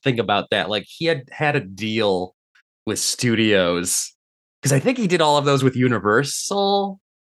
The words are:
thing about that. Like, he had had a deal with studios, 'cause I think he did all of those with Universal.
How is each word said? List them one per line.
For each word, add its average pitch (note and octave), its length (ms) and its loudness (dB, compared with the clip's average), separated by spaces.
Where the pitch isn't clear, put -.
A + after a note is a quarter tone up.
thing B2+ 160 0
about G2+ 300 0
that. F#2 180 0
Like, G2+ 180 -4
he - 200 -8
had D3+ 260 -2
had C#3+ 240 -2
a C3+ 40 0
deal G2 760 -2
with G#2 140 -4
studios, G2 1120 0
'cause C3+ 120 0
I C#3 60 2
think B3 180 0
he A3+ 80 0
did F3 160 2
all D3 160 4
of C#3 80 0
those C#3 180 2
with C3 120 2
Universal. C#3+ 1200 0